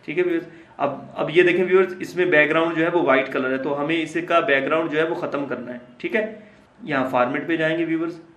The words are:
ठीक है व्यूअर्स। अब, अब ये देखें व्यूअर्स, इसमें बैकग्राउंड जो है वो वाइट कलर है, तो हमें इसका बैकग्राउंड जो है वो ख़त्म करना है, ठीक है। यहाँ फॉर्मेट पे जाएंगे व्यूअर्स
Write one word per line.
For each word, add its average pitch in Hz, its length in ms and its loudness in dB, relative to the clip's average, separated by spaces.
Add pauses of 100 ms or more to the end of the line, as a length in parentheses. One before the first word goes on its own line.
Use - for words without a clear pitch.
ठीक 156 140 -6
है 180 60 2
व्यूअर्स। 165 220 -2 (320)
अब, - 380 -6
अब 151 140 -4
ये 165 120 6
देखें 180 220 4
व्यूअर्स, 185 280 4 (100)
इसमें 170 280 -2
बैकग्राउंड 156 460 4
जो 160 80 2
है 170 60 0
वो 170 120 2
वाइट 135 260 2
कलर 131 240 -2
है, 131 60 -2
तो 143 160 -4
हमें 139 220 -2
इसका 170 460 0
बैकग्राउंड 147 480 2
जो 147 80 -2
है 156 100 2
वो 170 80 -2
ख़त्म 143 300 -4
करना 120 260 -8
है, 123 80 -12 (200)
ठीक - 140 -8
है। - 380 -4 (280)
यहाँ 135 300 -2
फॉर्मेट 131 380 2
पे 165 80 0
जाएंगे 160 280 0
व्यूअर्स 165 360 -4 (160)